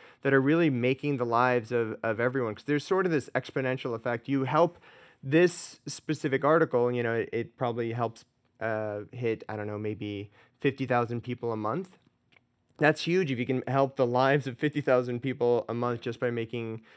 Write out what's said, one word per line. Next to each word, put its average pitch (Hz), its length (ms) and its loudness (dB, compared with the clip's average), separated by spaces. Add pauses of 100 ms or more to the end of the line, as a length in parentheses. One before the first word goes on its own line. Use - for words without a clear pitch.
(220)
that 135 120 2
are 135 60 8
really 156 300 4
making 131 460 0
the 120 100 -2
lives 120 460 2
of, 117 300 -2
of 110 180 -2
everyone?" 120 340 0
'Cause - 100 -18
there's 147 200 0
sort 185 220 2
of 175 60 2
this 143 220 -2
exponential 131 600 -4
effect. 120 340 -6
You 135 160 0
help 156 340 2 (440)
this 165 640 2
specific 139 580 -4
article, 139 480 4
you 123 100 -2
know, 117 120 0
it, 113 180 -2
it 113 240 -6
probably 117 360 -4
helps, 113 340 -6 (340)
uh, 107 400 -4 (120)
hit, 117 360 -4
I 110 80 -8
don't 104 100 -6
know, 104 120 -6
maybe 104 520 -6 (300)
fifty 135 240 0
thousand 120 380 -2
people 120 300 -6
a 110 40 -4
month. 113 420 -4 (760)
That's 151 260 2
huge 170 280 0
if 123 80 -2
you 120 80 -4
can 127 220 -2
help 135 280 2
the 135 80 2
lives 131 420 2
of 123 120 -8
fifty 147 220 -2
thousand 123 400 2
people 123 480 0
a 113 60 -4
month 120 260 -2
just 120 180 -6
by 123 120 -2
making, 113 520 -6 (140)